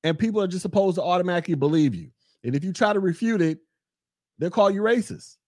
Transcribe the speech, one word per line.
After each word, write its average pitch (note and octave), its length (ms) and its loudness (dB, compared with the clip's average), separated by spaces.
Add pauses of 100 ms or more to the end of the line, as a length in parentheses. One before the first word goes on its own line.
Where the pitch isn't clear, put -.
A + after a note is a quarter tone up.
And D#3+ 140 0
people G#3+ 240 0
are F#3+ 60 0
just F3+ 160 -6
supposed G3 320 0
to F3 80 -2
automatically F3 520 0
believe D3 400 2
you. E2 140 -14 (340)
And B2 120 -4
if C#3+ 80 -2
you F#3+ 100 -6
try G#3 180 0
to G#3 80 0
refute G3 420 0
it, D#3+ 180 0 (800)
they'll E3 100 -2
call G3+ 220 4
you G3+ 100 -2
racist. A3 560 -2 (100)